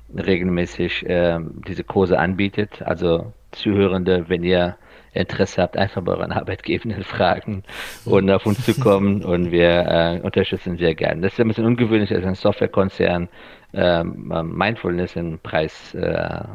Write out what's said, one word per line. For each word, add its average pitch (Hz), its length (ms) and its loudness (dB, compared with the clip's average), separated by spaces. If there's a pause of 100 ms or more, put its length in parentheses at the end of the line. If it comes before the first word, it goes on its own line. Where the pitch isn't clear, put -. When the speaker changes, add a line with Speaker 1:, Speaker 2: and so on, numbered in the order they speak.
(140)
Speaker 1:
regelmäßig, 90 920 -2
ähm, 85 580 0
diese 85 200 -8
Kurse 87 340 2
anbietet. 95 640 -2
Also 85 500 -2 (200)
Zuhörende, 92 760 0
wenn 87 160 -2
ihr 87 320 2 (380)
Interesse - 480 -2
habt, - 160 0
einfach 98 240 -2
bei 90 120 0
euren 87 180 -4
Arbeitgebenden 92 720 -4
<laughs> - 120 -12
fragen 90 480 0 (420)
und 98 240 4
auf 95 160 4
uns 110 200 0
zukommen 101 580 4
Speaker 2:
<laughs> 92 80 -2
Speaker 1:
und 87 200 2
wir, 87 360 6
äh, 85 340 2
unterstützen 92 560 -2
sehr 85 180 2
gern. 76 260 -2
Das 95 120 0
ist - 60 -6
ein 117 80 4
bisschen 110 180 0
ungewöhnlich, 113 440 2
dass 92 140 0
ein 95 120 -2
Softwarekonzern, 95 920 0 (440)
ähm, 87 600 0
ähm, 82 220 -4
Mindfulness 90 600 -2
im 85 240 -6
Preis, - 560 -4
äh, 50 460 -2 (140)